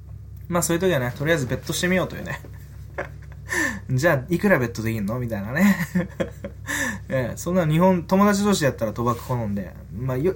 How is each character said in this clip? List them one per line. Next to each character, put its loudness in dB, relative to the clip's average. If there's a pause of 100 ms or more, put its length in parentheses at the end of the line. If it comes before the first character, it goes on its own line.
(480)
ま 0
あ、 2
そ 0
う 2
い -
う 0
時 4
は 4
ね、 0
と -2
り 2
あ 6
え 2
ず 0
ベ -2
ッ -8
ト -6
し -2
て 2
み 4
よ 2
う -6
と -10
い -10
う -10
ね。 -8 (580)
<laughs> -8 (840)
「じ 2
ゃ 6
あ、 0
い 0
く 4
ら 8
ベ 2
ッ -4
ト -6
で -2
き -4
ん -2
の？」 -2
み -4
た -4
い -4
な -6
ね。 4 (180)
<laughs> -4
え 0
え、 -8
そ -4
ん 0
な 4
日 4
本、 6
友 6
達 4
同 4
士 2
や 6
っ -10
た -2
ら -2
賭 -2
博 0
好 -2
ん -2
で、 -6 (180)
ま -4
あ、 0
よ-、 2